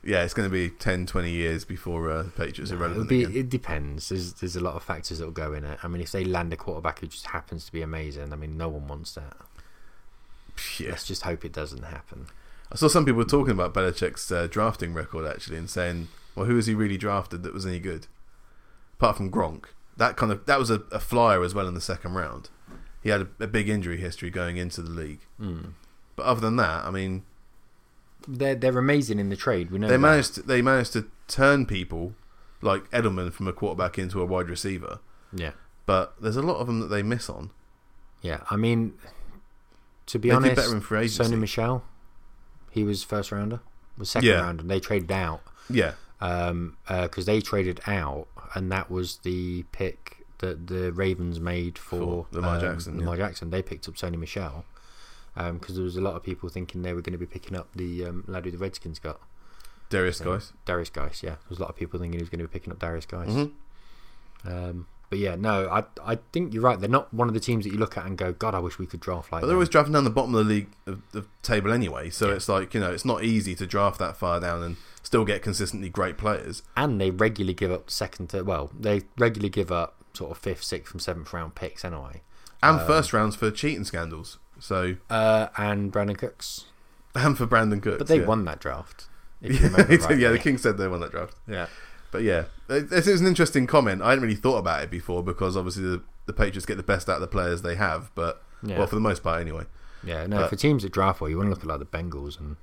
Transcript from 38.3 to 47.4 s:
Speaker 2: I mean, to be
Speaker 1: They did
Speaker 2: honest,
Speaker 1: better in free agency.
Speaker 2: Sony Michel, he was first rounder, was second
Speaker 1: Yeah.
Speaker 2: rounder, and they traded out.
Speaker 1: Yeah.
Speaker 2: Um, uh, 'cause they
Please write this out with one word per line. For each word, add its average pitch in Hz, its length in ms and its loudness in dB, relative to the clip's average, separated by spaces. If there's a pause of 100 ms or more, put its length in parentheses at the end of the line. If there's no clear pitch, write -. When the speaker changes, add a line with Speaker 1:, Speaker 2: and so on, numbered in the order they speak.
Speaker 2:
I 101 60 -2
mean, 113 380 2 (1120)
to - 100 -4
be 113 120 4
Speaker 1:
They 123 60 10
did - 20 8
Speaker 2:
honest, 131 180 6
Speaker 1:
better 120 180 4
in 104 80 0
free 107 200 0
agency. 117 220 2 (120)
Speaker 2:
Sony - 40 2
Michel, 117 440 0 (880)
he 107 120 0
was 104 200 0
first 104 280 -4
rounder, 104 280 -4 (380)
was 104 120 -8
second 117 200 6
Speaker 1:
Yeah. 87 120 6
Speaker 2:
rounder, 87 200 -2
and 87 100 -4
they 98 80 2
traded 92 320 -2
out. 87 300 -2 (280)
Speaker 1:
Yeah. 101 240 2 (280)
Speaker 2:
Um, 87 560 -2 (100)
uh, 90 220 0
'cause 90 160 -6
they 107 160 4